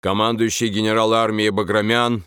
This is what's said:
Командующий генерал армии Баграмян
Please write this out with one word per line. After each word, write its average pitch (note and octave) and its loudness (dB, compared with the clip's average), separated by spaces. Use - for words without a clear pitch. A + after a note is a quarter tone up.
Командующий A2 0
генерал A2 0
армии G#2+ 0
Баграмян G#2+ 0